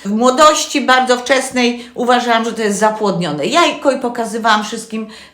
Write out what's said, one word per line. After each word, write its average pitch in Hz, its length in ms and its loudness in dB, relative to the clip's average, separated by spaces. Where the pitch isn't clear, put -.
w 202 60 -6
młodości 254 720 2
bardzo 247 380 2
wczesnej. 247 760 -2
Uważałam, 233 500 0
że 233 80 -4
to 226 100 -6
jest 202 160 -2
zapłodnione 180 680 0
jajko 294 460 2
i 254 80 -4
pokazywałam 220 640 -2
wszystkim 220 420 -10